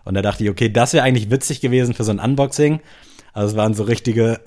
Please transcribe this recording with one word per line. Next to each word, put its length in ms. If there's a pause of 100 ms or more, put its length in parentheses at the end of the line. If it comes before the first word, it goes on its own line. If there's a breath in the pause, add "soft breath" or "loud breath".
Und 120
da 60
dachte 220
ich, 60
okay, 220
das 200
wär 120
eigentlich 280
witzig 300
gewesen 320
für 100
so 80
ein 80
Unboxing. 600 (500 soft breath)
Also 200
es 60
waren 160
so 100
richtige 640